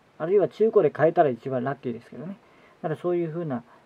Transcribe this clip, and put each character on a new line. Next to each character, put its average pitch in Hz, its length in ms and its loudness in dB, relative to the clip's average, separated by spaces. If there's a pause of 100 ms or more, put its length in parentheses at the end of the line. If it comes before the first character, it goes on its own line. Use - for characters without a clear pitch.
(180)
あ 151 80 -6
る 180 80 2
い 208 40 6
は 170 100 2
中 220 220 2
古 214 120 4
で 147 80 4
買 156 200 2
え - 20 0
た 170 120 4
ら 143 60 2
一 120 180 -8
番 127 160 -4
ラ 135 100 -4
ッ - 60 -16
キ 135 80 -8
ー 120 40 -4
で 117 80 -12
す - 80 -20
け - 80 -18
ど 123 80 -12
ね。 190 120 -12 (460)
だ 170 80 -4
か 151 60 -6
ら - 40 -12
そ 175 100 -2
う 175 60 0
い 175 80 -2
う 160 60 -6
ふ 165 100 -8
う 170 60 -6
な 123 180 -6 (220)